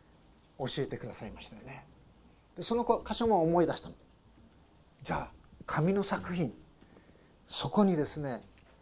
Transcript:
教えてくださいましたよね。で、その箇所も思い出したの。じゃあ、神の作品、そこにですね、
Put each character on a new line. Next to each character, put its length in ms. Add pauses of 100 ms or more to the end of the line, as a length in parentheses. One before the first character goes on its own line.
(560)
教 100 (120)
え 80
て 120
く 100
だ 80
さ 100
い 60
ま 80
し 100
た 60
よ 60
ね。 220 (720)
で、 60
そ 100
の 100 (220)
箇 80
所 140
も 140
思 200
い 40
出 100
し 60
た 60
の。 60 (1080)
じ 80
ゃ 40
あ、 140 (340)
神 280
の 100
作 320
品、 180 (920)
そ 240
こ 140
に 120
で 80
す 160
ね、 220 (400)